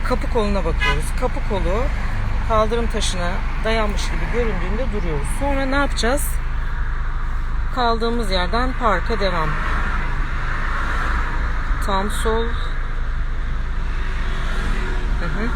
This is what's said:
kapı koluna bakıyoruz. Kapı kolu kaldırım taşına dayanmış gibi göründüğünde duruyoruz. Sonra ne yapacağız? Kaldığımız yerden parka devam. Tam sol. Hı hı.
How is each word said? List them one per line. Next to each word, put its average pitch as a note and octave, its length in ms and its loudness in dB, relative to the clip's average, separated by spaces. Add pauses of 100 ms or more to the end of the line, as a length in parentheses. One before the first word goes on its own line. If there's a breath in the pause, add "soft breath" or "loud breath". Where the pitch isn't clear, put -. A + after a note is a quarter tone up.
kapı B3+ 260 0
koluna G#3 280 2
bakıyoruz. G3 460 0 (160)
Kapı B3 280 0
kolu G3 360 0 (640)
kaldırım A3+ 380 2
taşına F#3 440 0 (340)
dayanmış A3 400 2
gibi E3+ 280 0
göründüğünde A3 600 0
duruyoruz. E3 340 0 (140)
Sonra C4+ 260 0
ne C4+ 100 0
yapacağız? C#4 460 2 (1500)
Kaldığımız A#3 560 2
yerden G#3+ 420 2
parka G#3+ 480 2
devam. F3 280 0 (2500)
Tam G3+ 240 2
sol. A3+ 340 0 (2750)
Hı F3 60 0
hı. G#3 300 0